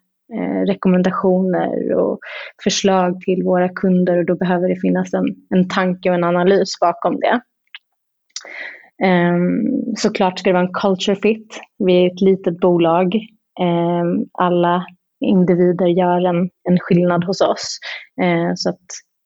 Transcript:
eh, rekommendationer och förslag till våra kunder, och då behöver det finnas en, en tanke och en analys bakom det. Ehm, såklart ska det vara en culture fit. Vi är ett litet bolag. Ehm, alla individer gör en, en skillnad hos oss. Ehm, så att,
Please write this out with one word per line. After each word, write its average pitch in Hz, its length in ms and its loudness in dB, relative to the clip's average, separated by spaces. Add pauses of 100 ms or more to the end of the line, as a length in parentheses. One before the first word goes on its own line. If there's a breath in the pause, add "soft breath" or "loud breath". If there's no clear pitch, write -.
(340)
eh, 190 320 -4
rekommendationer 185 1300 0
och - 240 -2 (460 loud breath)
förslag 185 560 0
till 180 220 -2
våra 180 260 0
kunder, 180 500 0
och 175 80 0
då 175 100 0
behöver 180 320 0
det 180 80 -2
finnas 185 380 -2
en, 185 120 -2 (240)
en 185 180 2
tanke 185 400 -2
och 180 60 2
en 175 100 0
analys 180 560 0
bakom 170 400 0
det. 233 200 0 (1600 loud breath)
Ehm, 180 920 0
såklart 202 420 -2
ska 196 120 0
det 180 40 2
vara 180 120 2
en 185 60 -8
culture 196 440 0
fit. 220 440 -4 (180)
Vi 185 140 2
är 180 140 6
ett 180 140 -4
litet 190 400 2
bolag. 175 540 2 (460)
Ehm, 175 720 0
alla 175 540 0 (340)
individer 180 680 2
gör 180 400 2
en, 180 240 0 (180)
en 180 120 4
skillnad 175 440 2
hos 180 160 -4
oss. - 380 -2 (440 loud breath)
Ehm, 175 340 0
så 208 140 -4
att, - 160 -14 (400)